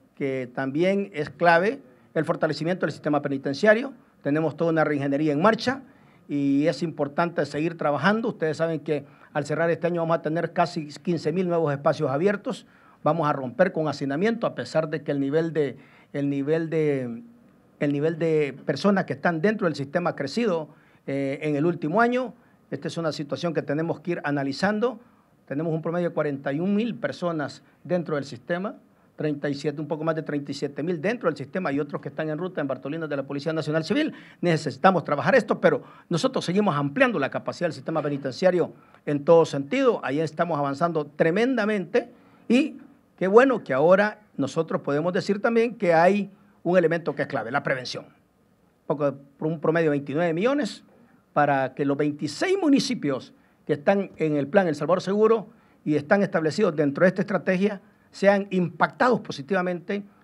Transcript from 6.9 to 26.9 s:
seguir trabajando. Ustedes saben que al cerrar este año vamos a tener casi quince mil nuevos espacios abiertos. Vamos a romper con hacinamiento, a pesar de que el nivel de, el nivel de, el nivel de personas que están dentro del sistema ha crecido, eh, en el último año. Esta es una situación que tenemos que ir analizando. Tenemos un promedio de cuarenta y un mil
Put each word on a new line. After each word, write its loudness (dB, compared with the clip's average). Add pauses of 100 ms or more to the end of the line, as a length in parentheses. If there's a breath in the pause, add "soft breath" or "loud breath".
seguir -4
trabajando. 0
Ustedes -4
saben -2
que -4 (300 loud breath)
al -2
cerrar 0
este 0
año 0
vamos 2
a -2
tener -2
casi -2
quince -4
mil 0
nuevos 2
espacios 0
abiertos. -2 (380 soft breath)
Vamos 2
a 2
romper 0
con -2
hacinamiento, -2
a -4
pesar -2
de -6
que -4
el 0
nivel 0
de, -2 (380 loud breath)
el -2
nivel -2
de, 0 (560)
el 0
nivel 0
de 0
personas 2
que -6
están 0
dentro 2
del 0
sistema -2
ha -8
crecido, -2 (360 soft breath)
eh, -4
en 0
el 2
último 0
año. 0 (360 soft breath)
Esta -8
es -8
una -2
situación -6
que 0
tenemos -2
que -6
ir -4
analizando. -2 (480 soft breath)
Tenemos -4
un -2
promedio -2
de -6
cuarenta -2
y -2
un 0
mil 0